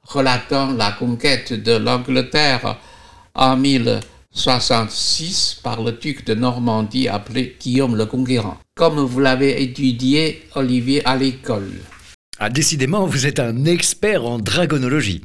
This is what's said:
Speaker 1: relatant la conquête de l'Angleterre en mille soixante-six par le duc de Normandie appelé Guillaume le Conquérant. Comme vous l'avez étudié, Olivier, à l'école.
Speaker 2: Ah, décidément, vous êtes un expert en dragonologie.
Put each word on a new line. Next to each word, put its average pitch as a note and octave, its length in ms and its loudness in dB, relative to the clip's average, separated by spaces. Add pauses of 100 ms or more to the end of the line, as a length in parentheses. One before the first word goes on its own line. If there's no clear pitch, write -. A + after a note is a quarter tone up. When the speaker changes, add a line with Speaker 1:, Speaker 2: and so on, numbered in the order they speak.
Speaker 1:
relatant C3+ 680 0
la G#2+ 200 0
conquête A#2+ 640 -2
de G#2+ 180 0
l'Angleterre B2+ 1040 0 (560)
en C3 220 4
mille B2 440 2 (300)
soixante-six - 1300 0
par A2+ 200 -6
le A#2 100 -2
duc - 340 -8
de A2+ 80 0
Normandie A#2+ 760 0
appelé G#2+ 500 -4
Guillaume B2 380 0
le A2 80 2
Conquérant. A#2+ 540 -2 (160)
Comme D#3 260 2
vous B2+ 200 0
l'avez C3+ 420 4
étudié, C3 800 0 (120)
Olivier, C3 520 0
à C3 100 2
l'école. B2 540 -2 (680)
Speaker 2:
Ah, G#2+ 120 -2
décidément, D3+ 560 2
vous C#3 200 0
êtes D3 140 0
un A#2+ 240 0
expert F3 640 0
en A#2+ 120 -2
dragonologie. B2+ 880 0